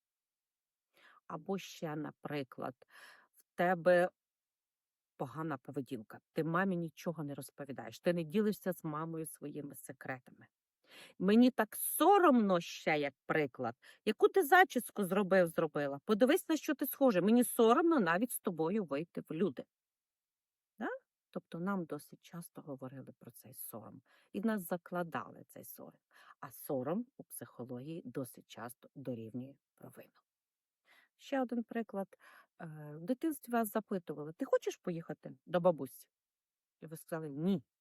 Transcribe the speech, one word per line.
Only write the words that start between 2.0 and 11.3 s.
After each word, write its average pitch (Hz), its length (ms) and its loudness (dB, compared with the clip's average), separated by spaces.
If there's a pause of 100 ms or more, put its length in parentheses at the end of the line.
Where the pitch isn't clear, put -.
в - 100 -20 (120)
тебе 175 540 6 (1080)
погана 147 380 -6
поведінка, 131 600 -10 (140)
ти 160 100 -2
мамі 175 320 0
нічого 165 480 -6
не 143 120 -8
розповідаєш, 127 640 -12
ти 175 140 0
не 175 100 -2
ділишся 190 500 -2
з - 100 -12
мамою 160 420 -6
своїми 147 500 -12
секретами. - 720 -14 (720)
«Мені 226 320 8